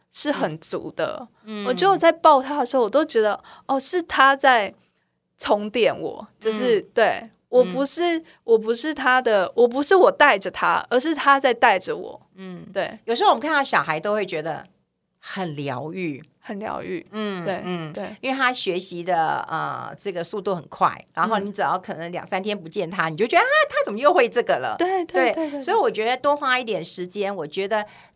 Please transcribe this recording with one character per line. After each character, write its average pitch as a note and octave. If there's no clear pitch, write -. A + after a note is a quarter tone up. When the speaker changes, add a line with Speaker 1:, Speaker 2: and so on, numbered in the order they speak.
Speaker 1:
是 -
很 E3
足 -
的。 E3
Speaker 2:
嗯。 G#3+
嗯。 -
Speaker 1:
我 B3
觉 F4+
得 G4
我 F4+
在 E4
抱 D4+
他 C#4+
的 B3
时 C#4
候， B3+
我 G3+
都 C#4+
觉 A#3
得， G#3
哦， C4+
是 F4
他 C#4
在 B3
充 G#3
电 G3+
我， -
就 A3
是， A3
Speaker 2:
嗯。 -
Speaker 1:
对， A3+
我 B3+
不 C4+
是， E4+
Speaker 2:
嗯。 E4
Speaker 1:
我 A3+
不 A3
是 D4+
他 B3+
的， G#3
我 A#3+
不 B3
是 F#4+
我 B3+
带 C#4
着 -
他， -
而 B3+
是 D#4
他 C#4
在 B3+
带 A#3
着 -
我。 -
Speaker 2:
嗯。 F#3
Speaker 1:
对。 F#3+
Speaker 2:
有 A3+
时 D#4
候 G4+
我 D4
们 A3+
看 D4
到 C#4+
小 F3+
孩 D#3
都 G#3
会 G#3
觉 D#3+
得 D3+
很 E3+
疗 C#3+
愈。 E3+
Speaker 1:
很 G#3
疗 A3
愈。 F3+
Speaker 2:
嗯， G3+
Speaker 1:
对， F3+
Speaker 2:
嗯， E3
Speaker 1:
对。 G3+
Speaker 2:
因 B3+
为 C4
他 B3+
学 F#3
习 F3
的， D#3+
呃， C#3
这 G3+
个 F3
速 G3+
度 G3
很 D#3+
快， E3+
然 F3
后 A3
你 G3+
只 G3+
要 E3
可 F#3
能 E3+
两 E3+
三 F#3
天 G#3
不 E3
见 E3+
他， E3+
Speaker 1:
嗯。 D#3+
Speaker 2:
你 D#3
就 G#3
觉 E4
得， G4
啊， B4+
他 C5+
怎 B3
么 G#3
又 C#4+
会 B3+
这 A#3+
个 E3
了？ A#2+
Speaker 1:
对， F#4
对， B3+
Speaker 2:
对， -
Speaker 1:
对， -
对， D#4
对。 C#4+
Speaker 2:
所 E4
以 -
我 C#4
觉 G#3
得 B3
多 C#4+
花 C4
一 B3+
点 G3
时 F3+
间， G3
我 E3+
觉 F#3+
得 G#3+